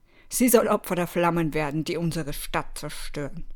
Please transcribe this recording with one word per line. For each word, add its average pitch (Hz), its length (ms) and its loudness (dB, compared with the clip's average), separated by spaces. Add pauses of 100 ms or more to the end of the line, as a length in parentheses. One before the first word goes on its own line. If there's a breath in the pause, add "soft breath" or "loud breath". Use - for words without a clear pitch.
(280 soft breath)
„Sie 254 200 4
soll 220 200 6
Opfer 208 260 0
der 175 120 0
Flammen 170 480 2
werden, 151 300 -2
die - 120 -4
unsere 160 360 -2
Stadt - 460 -4
zerstören.“ - 680 -6 (120)